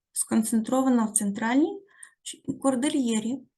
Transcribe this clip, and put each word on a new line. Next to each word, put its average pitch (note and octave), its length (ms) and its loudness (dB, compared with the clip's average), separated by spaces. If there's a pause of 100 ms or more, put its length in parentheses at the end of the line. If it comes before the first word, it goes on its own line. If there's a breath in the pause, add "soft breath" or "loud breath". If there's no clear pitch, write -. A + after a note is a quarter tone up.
(120)
сконцентровано A3+ 920 2
в A3 60 -4
центральній A#3+ 680 0 (800 loud breath)
Кордильєрі B3+ 800 0 (180)